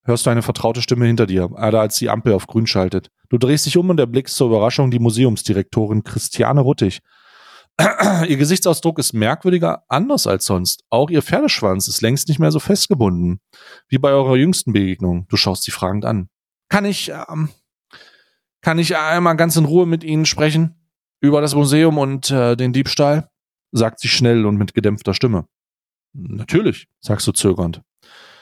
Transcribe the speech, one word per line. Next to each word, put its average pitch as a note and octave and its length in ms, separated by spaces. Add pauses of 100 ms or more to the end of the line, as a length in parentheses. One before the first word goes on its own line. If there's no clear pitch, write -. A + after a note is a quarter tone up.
hörst A#2+ 220
du A2 60
eine A#2 100
vertraute A#2 400
Stimme A#2+ 240
hinter A#2 220
dir, F#2 220
gerade A2 300
als G#2+ 180
die A#2 120
Ampel A2 240
auf F#2 140
grün A2+ 200
schaltet. F#2 440 (180)
Du B2 80
drehst C3+ 300
dich C#3+ 100
um F3+ 120
und E3+ 100
erblickst B2+ 360
zur B2+ 120
Überraschung A2+ 440
die B2 80
Museumsdirektorin A2 1040
Christiane B2+ 580
Ruttig. B2 380 (760)
<clears throat> F#3 500
Ihr D3 80
Gesichtsausdruck D#3+ 640
ist - 140
merkwürdiger, D#3+ 760
anders A3+ 400
als G2 180
sonst. F2+ 440
Auch C#3 200
ihr D#3+ 120
Pferdeschwanz F#3 640
ist - 140
längst A#2+ 260
nicht D3+ 120
mehr D#3 120
so D#3 80
festgebunden, G2 800 (480)
wie C3+ 120
bei C#3 120
eurer C3+ 240
jüngsten C3+ 380
Begegnung. F#2 560
Du G#2+ 80
schaust - 260
sie - 80
fragend G2 320
an. G#2+ 240 (400)
"Kann G3+ 160
ich, G3+ 260
ähm, D#3 400 (1120)
kann E3 180
ich E3 180
einmal E3 400
ganz E3 180
in D#3+ 100
Ruhe E3+ 200
mit E3 180
Ihnen D#3 220
sprechen? D#3 500 (460)
Über D3 200
das C#3+ 140
Museum D3+ 420
und, C#3 340
äh, A#2+ 260
den B2+ 160
Diebstahl?", C#3+ 560 (420)
sagt A2+ 300
sie B2 60
schnell A#2 380
und G#2 120
mit G2+ 160
gedämpfter G#2 400
Stimme. G#2 320 (680)
"Natürlich", C#3+ 720 (120)
sagst - 280
du G2+ 40
zögernd. F2 500 (600)